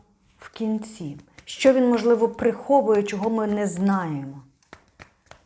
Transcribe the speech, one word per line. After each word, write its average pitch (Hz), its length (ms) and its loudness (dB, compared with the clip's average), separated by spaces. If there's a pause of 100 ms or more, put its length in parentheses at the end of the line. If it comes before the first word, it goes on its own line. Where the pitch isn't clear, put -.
(400)
в - 100 -20
кінці. 214 680 -6 (280)
Що - 280 4
він, 254 160 4
можливо, 233 400 2
приховує, 220 760 2
чого 208 260 -4
ми 220 180 0
не 208 200 -2
знаємо. 165 760 -2 (1040)